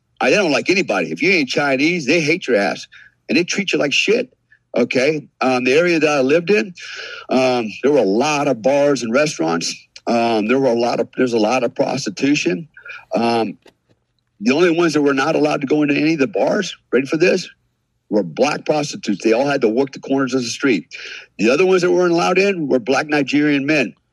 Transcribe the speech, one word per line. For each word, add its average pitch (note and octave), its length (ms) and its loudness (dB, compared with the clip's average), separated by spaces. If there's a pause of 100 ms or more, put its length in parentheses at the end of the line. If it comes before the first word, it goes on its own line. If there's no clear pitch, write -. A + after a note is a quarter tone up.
(200)
I, B2 100 0
they E3 60 4
don't F#3+ 160 2
like A#2 180 -2
anybody. G#2 420 0
If D#2+ 100 -6
you D#4+ 100 2
ain't D#3 180 0
Chinese, D3 560 0
they E3 140 2
hate D#3+ 280 -2
your - 100 2
ass, - 300 -2 (420)
and - 80 0
they F3 80 0
treat G3 260 -4
you D3+ 80 0
like D3 140 -2
shit. B3 400 0 (420)
Okay. C3 520 0 (140)
Um, B2+ 240 0
the B2+ 80 2
area E3+ 260 2
that D3+ 100 2
I D3 120 0
lived E3 280 2
in, G#3 240 0 (560)
um, B2 380 0 (160)
there C3+ 80 4
were C#3+ 80 4
a A2+ 40 4
lot C#3 440 0
of A#2+ 140 -2
bars C#3 420 2
and A2+ 100 -4
restaurants. D#3 640 -2 (320)
Um, A2+ 400 0
there C3 120 2
were C3+ 100 2
a A#2 100 0
lot A#2+ 200 -2
of, A#2+ 180 -2
there's B2+ 160 0
a A#2 60 2
lot A#2+ 240 2
of A#2+ 120 -4
prostitution. D3 920 -2 (440)
Um, A2+ 440 -2 (800)
the A2+ 140 0
only E3+ 180 4
ones E3 220 2
that D3+ 80 2
were C#3+ 120 2
not C#3+ 220 0
allowed D3 260 0
to C3 60 -6
go D3+ 140 2
into D3 140 0
any D3+ 180 2
of D#3 60 -2
the C3 80 0
bars, C#3+ 480 -2 (160)
ready - 140 2
for D#3+ 120 -4
this, F3+ 320 0 (600)
were G#2 140 0
black A#2+ 420 -2
prostitutes. D3 580 -4
They A2 100 4
all C3 140 0
had C#3+ 140 0
to A2 80 2
work C3+ 220 0
the - 80 -14
corners C3+ 340 -2
of C3 80 0
the A#2 60 -6
street. A#2 400 -2 (500)
The G#2+ 120 2
other D#3 160 4
ones F#3 160 4
that F3+ 100 2
weren't F3 220 2
allowed F3+ 240 0
in F#3+ 300 0
were C3 120 2
black C3 280 -2
Nigerian D3 580 0
men. D3+ 280 -2 (200)